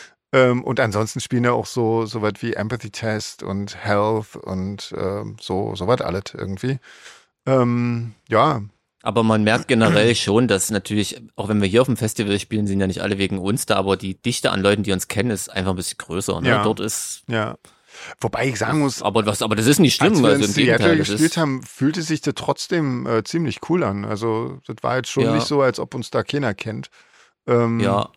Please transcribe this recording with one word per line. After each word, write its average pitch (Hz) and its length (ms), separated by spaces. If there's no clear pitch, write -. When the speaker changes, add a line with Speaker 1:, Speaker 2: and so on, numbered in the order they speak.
Speaker 1:
Ähm, 127 320
und 123 160
ansonsten 110 400
spielen 120 240
ja 123 80
auch 117 140
so, 113 400
so 110 160
was 104 180
wie 117 140
Empathy 107 360
Test 110 540
und 98 400
Health 107 500
und, 95 640
ähm, 104 420
so, 98 360
so 92 100
was 123 140
alles 92 360
irgendwie. 123 440
Ähm, 120 680
ja. 123 340
Speaker 2:
Aber 117 200
man 110 220
merkt 110 240
generell 113 460
<clears throat> - 20
schon, 113 320
dass 98 220
natürlich, 104 520
auch 101 120
wenn 104 140
wir 98 60
hier 110 120
auf 131 60
dem 120 100
Festival 104 420
spielen, 104 280
sind 98 140
ja 98 60
nicht 90 140
alle 98 180
wegen 98 200
uns 98 280
da, 104 100
aber 95 200
die 95 240
Dichte 120 300
an 104 100
Leuten, 101 220
die 98 100
uns 92 160
kennen, 110 220
ist 101 200
einfach 95 200
ein 90 60
bisschen - 220
größer, 90 420
ne? 131 80
Speaker 1:
Ja. 107 160
Speaker 2:
Dort 110 160
ist - 480
Speaker 1:
Ja. 110 280
Wobei 113 280
ich 117 100
sagen 135 220
muss, 139 220
Speaker 2:
aber 107 240
was, 104 160
aber 110 140
das 113 100
ist 143 140
nicht 147 160
schlimm, 185 160
Speaker 1:
als 160 100
wir 117 60
Speaker 2:
also - 120
Speaker 1:
in 107 40
Speaker 2:
im 104 80
Speaker 1:
Seattle - 140
Speaker 2:
Gegenteil, 110 220
das 147 100
Speaker 1:
gespielt 151 240
Speaker 2:
ist - 40
Speaker 1:
haben, 143 280
fühlte 156 380
sich 156 180
das 147 160
trotzdem, 139 680
äh, 113 180
ziemlich 160 340
cool 175 140
an. 101 220
Also 110 540
das 113 140
war 123 160
jetzt 123 120
schon - 140
Speaker 2:
Ja. 113 100
Speaker 1:
nicht 117 140
so, 143 140
als 127 180
ob - 160
uns 123 140
da 120 120
keiner 135 320
kennt. 113 360
Ähm, 117 320
Speaker 2:
Ja. 101 360